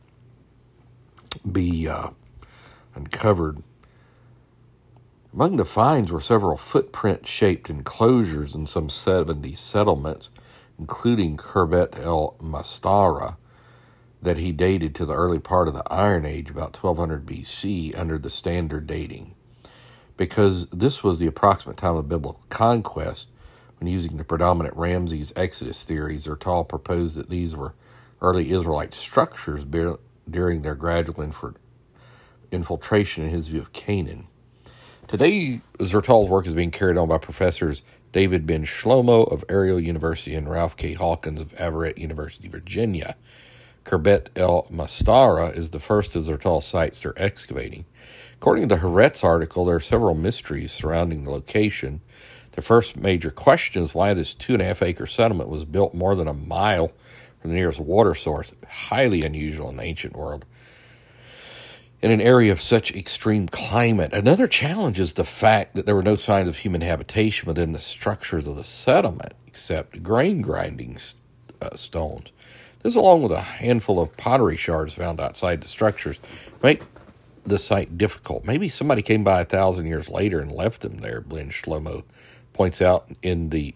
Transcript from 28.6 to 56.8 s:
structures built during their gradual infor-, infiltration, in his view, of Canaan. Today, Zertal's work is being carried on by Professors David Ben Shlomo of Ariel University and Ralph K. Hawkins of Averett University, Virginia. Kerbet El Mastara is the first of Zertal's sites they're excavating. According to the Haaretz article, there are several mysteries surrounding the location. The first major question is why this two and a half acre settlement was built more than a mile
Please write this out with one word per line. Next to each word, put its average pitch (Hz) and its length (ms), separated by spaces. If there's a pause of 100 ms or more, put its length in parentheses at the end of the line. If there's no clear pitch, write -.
structures - 720
built 82 380 (280)
during 87 320
their 76 140
gradual 82 480
infor-, 76 320 (960)
infiltration, 90 720
in 78 60
his 82 180
view, 80 140
of - 100
Canaan. 87 560 (800)
Today, 151 540 (160)
Zertal's 101 500
work 92 180
is 85 80
being 85 160
carried 90 280
on 85 100
by 80 100
Professors 87 640 (300)
David 92 340
Ben 78 200
Shlomo 120 680
of - 160
Ariel 95 320
University 80 560
and 76 160
Ralph 85 240
K. 80 200
Hawkins 82 440
of 78 160
Averett 82 420
University, 78 520
Virginia. 90 640 (720)
Kerbet 95 500
El 87 280
Mastara 85 920
is 82 140
the 85 100
first - 380
of 80 80
Zertal's 80 400
sites 82 340
they're 73 160
excavating. - 720 (500)
According - 340
to 101 60
the 82 60
Haaretz 92 420
article, 85 420
there 85 120
are 80 40
several 107 340
mysteries 80 560
surrounding 82 520
the 69 80
location. 73 680 (500)
The - 100
first 113 340
major 85 360
question - 520
is 78 100
why 98 200
this 85 200
two - 200
and 104 80
a 92 40
half 87 160
acre 87 260
settlement 110 420
was 78 160
built 90 280
more 92 220
than 85 120
a 73 60
mile 85 580 (500)